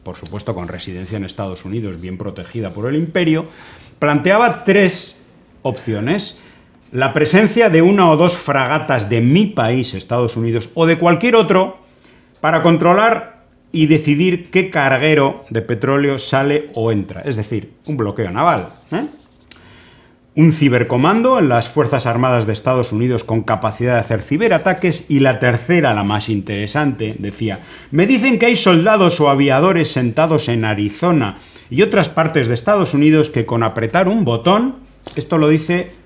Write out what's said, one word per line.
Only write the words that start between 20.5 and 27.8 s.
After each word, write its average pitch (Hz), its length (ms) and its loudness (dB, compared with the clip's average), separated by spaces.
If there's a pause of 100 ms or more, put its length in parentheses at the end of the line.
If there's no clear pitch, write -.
cibercomando 147 840 2
en 165 120 2
las 117 180 0
Fuerzas 127 380 -2
Armadas 120 420 0
de 110 60 -2
Estados 123 400 -2
Unidos 120 320 -2
con 113 160 -2
capacidad 113 540 -2
de 117 40 2
hacer 107 220 -4
ciberataques, 180 880 -2
y 139 100 2
la 135 180 2
tercera, 127 560 0
la 104 120 0
más 104 240 -2
interesante, 107 920 -4
decía: 101 460 -8 (260)